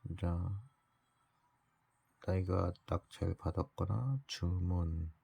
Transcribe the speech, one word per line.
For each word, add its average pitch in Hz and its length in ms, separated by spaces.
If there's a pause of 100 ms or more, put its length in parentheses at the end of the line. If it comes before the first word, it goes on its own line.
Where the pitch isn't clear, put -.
이제 87 180 (2000)
나이가 92 460 (140)
낙찰 87 480
받았거나 117 920
주문 87 840 (120)